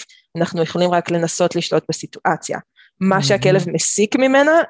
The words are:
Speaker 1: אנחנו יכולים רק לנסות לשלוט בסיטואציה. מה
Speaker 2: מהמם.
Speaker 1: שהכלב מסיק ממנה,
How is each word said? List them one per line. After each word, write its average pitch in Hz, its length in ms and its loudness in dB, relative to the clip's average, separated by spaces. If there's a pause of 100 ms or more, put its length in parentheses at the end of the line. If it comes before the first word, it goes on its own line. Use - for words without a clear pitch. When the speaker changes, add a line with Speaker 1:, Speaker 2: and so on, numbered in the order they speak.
(360)
Speaker 1:
אנחנו 165 260 -2
יכולים 175 280 0
רק 175 200 0
לנסות 170 460 -2
לשלוט - 320 -2
בסיטואציה. - 720 -6 (420)
מה 190 80 2
Speaker 2:
מהמם. 190 140 2
Speaker 1:
שהכלב 185 400 2 (100)
מסיק 196 440 0
ממנה, 269 360 4 (180)